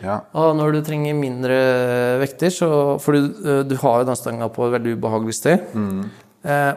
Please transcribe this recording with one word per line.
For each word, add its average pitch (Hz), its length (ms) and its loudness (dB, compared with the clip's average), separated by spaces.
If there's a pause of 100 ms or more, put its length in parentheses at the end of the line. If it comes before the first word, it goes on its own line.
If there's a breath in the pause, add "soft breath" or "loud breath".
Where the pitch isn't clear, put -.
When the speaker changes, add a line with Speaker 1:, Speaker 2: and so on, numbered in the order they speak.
Speaker 1:
Ja. 202 200 -4 (120)
Speaker 2:
Og 156 220 2
når 151 160 2
du 151 100 0
trenger 151 320 -4
mindre 127 1080 0
vekter, 135 260 -2
så, 147 520 2
for 147 100 2
du, 147 80 4 (240)
eh, 139 200 2
du 135 120 -2
har 120 240 2
jo 127 60 2
den 127 100 0
stanga 117 340 -6
på 123 240 -2
et 120 80 0
veldig 117 160 -2
ubehagelig 110 380 -2
sted. 175 400 2
Speaker 1:
Mm. 101 340 -4 (360 loud breath)
Speaker 2:
Eh, 143 320 0